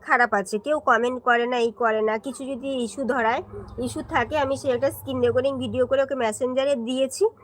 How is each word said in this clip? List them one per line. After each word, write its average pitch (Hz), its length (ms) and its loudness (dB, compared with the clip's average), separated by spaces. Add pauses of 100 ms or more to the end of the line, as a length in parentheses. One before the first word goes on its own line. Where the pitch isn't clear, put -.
খারাপ 247 340 2
আছে, 202 240 -2
কেউ 294 220 -2
কমেন্ট 247 420 2
করে 240 240 4
না, 247 120 0
এই 233 120 2
করে 220 320 0
না, 220 160 2
কিছু 262 260 -10
যদি 262 400 -4
ইস্যু 262 200 -6
ধরায়, 240 380 0 (360)
ইস্যু 254 240 -4
থাকে, 294 360 0
আমি 277 180 2
সে 277 140 -4
একটা 247 200 0
স্ক্রিন 262 300 -6
রেকর্ডিং 254 380 2
ভিডিও 247 280 0
করে 269 160 2
ওকে 277 120 -2
মেসেঞ্জারে 254 640 0
দিয়েছি। 254 480 0 (200)